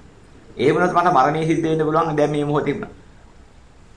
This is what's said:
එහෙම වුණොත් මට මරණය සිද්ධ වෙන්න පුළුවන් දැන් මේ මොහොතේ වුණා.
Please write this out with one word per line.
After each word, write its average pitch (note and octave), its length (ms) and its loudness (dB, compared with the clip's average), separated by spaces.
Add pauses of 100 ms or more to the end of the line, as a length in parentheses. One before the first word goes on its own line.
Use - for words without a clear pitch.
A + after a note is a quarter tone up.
(540)
එහෙම D3 200 2
වුණොත් F3+ 180 0
මට F3 200 2
මරණය D3 340 2
සිද්ධ D#3+ 180 0
වෙන්න D#3+ 160 0
පුළුවන් D#3 360 0
දැන් D3 140 2
මේ D3 140 -4
මොහොතේ C#3+ 300 -2
වුණා. - 200 -12 (1040)